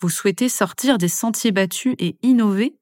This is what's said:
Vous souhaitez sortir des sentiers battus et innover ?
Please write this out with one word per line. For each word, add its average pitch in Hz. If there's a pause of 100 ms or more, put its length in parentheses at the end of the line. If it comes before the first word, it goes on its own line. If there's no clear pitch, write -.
Vous 180
souhaitez 202
sortir 247
des 175
sentiers 233
battus 196
et 170
innover ? 226